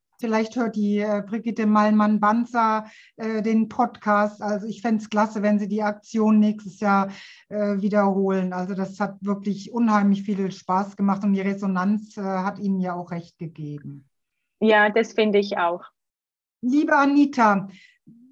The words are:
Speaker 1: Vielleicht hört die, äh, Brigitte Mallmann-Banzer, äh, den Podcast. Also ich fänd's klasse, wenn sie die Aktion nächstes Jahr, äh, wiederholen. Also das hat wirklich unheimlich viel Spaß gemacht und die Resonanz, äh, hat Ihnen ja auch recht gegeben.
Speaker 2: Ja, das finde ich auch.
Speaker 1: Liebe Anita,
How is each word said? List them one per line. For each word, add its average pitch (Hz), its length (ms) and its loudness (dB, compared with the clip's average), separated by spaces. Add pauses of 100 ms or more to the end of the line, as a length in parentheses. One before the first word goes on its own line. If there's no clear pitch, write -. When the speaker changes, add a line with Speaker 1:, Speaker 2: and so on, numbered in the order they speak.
(200)
Speaker 1:
Vielleicht 220 360 -2
hört 226 200 -2
die, 208 240 0
äh, 208 260 -2
Brigitte 220 400 -4
Mallmann-Banzer, 214 1200 2 (300)
äh, 220 260 -4
den 220 280 2
Podcast. 214 720 0
Also 208 260 -4
ich - 140 -12
fänd's 220 280 -2
klasse, 214 320 0
wenn 208 160 2
sie 202 100 -4
die 208 160 -2
Aktion 214 560 2
nächstes 214 400 0
Jahr, 196 300 2 (400)
äh, 202 320 -2
wiederholen. 190 720 2
Also 185 220 -6
das 190 240 -6
hat 196 220 -4
wirklich 196 500 -6
unheimlich 208 520 2
viel 190 280 -4
Spaß 190 440 -4
gemacht 196 280 -2
und 202 100 2
die 190 80 0
Resonanz, 196 760 -2
äh, 208 40 -10
hat 190 380 -4
Ihnen 196 200 -2
ja 180 140 -4
auch 175 180 -12
recht 170 260 -12
gegeben. 147 720 -14 (500)
Speaker 2:
Ja, 214 300 4
das 226 220 0
finde 214 280 2
ich 202 180 -2
auch. 175 260 -2 (800)
Speaker 1:
Liebe 294 340 0
Anita, 277 720 4 (640)